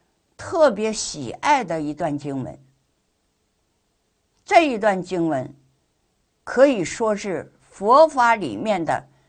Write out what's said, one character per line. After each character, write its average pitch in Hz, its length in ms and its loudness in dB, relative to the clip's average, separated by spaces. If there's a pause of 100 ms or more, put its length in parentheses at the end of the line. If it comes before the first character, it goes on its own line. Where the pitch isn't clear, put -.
(360)
特 311 340 2
别 214 220 -4
喜 139 400 -8
爱 277 300 0
的 165 180 -6
一 151 140 -6
段 151 220 -6
经 135 260 -8
文。 - 160 -12 (1900)
这 339 240 6
一 233 100 -2
段 190 240 0
经 170 260 -2
文 131 240 -4 (920)
可 262 220 4
以 220 180 2
说 214 320 -4
是 190 440 -8
佛 254 460 4
法 240 300 2
里 151 200 -6
面 196 260 -4
的 147 220 -4 (240)